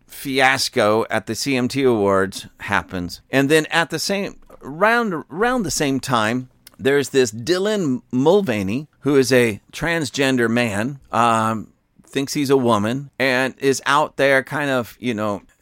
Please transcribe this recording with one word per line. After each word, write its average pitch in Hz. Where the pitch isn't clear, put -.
fiasco 131
at 110
the 113
C 135
M 123
T 135
Awards 98
happens. 92
And 135
then 156
at 160
the 160
same, 196
round, 196
around 233
the 160
same 139
time, 123
there's 135
this 127
Dylan 170
Mulvaney, 131
who 143
is 131
a 117
transgender 135
man, 120
um, 113
thinks 135
he's 143
a 139
woman, 120
and 131
is 135
out 143
there 135
kind 143
of, 127
you 120
know, 104